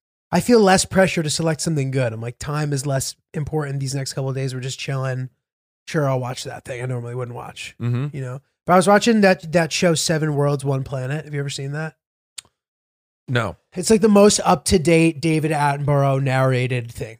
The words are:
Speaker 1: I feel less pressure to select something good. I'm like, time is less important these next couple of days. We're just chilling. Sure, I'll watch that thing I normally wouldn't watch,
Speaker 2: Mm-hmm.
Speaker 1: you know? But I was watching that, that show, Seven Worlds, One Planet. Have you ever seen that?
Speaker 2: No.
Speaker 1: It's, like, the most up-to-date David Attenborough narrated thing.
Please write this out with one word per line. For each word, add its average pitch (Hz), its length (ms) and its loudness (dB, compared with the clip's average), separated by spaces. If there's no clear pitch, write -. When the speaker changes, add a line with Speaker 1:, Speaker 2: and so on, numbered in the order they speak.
Speaker 1:
I 175 80 4
feel 240 200 6
less 190 260 6
pressure 180 360 2
to 151 60 -2
select 160 320 -2
something 143 300 -2
good. 127 240 -2
I'm 113 80 -10
like, 120 160 -10
time 151 340 -4
is 139 140 -4
less 135 280 -2
important 143 460 -4
these 135 140 -6
next 135 200 -6
couple 135 160 -4
of 131 40 -4
days. 131 200 -4
We're 127 80 -8
just 131 180 -8
chilling. 131 480 -4
Sure, 147 220 0
I'll 135 120 0
watch 123 240 -8
that 123 200 -12
thing 123 180 -8
I 127 40 -6
normally 120 280 -6
wouldn't 120 220 -8
watch, - 440 -16
Speaker 2:
Mm-hmm. 120 360 -4
Speaker 1:
you 135 60 -8
know? 127 180 -8
But 170 80 0
I 180 40 6
was 185 120 4
watching 208 320 4
that, 185 320 2
that 160 200 2
show, 170 220 2
Seven 156 400 0
Worlds, 143 300 0
One 135 200 -2
Planet. 139 420 -8
Have 147 80 -12
you 143 60 -4
ever 143 100 -6
seen 139 220 -8
that? 151 240 -8
Speaker 2:
No. 113 280 -2
Speaker 1:
It's, 185 160 -2
like, 220 100 6
the 220 80 4
most 202 360 6
up-to-date 165 760 2
David 156 320 0
Attenborough 143 680 0
narrated 127 680 0
thing. 113 300 -12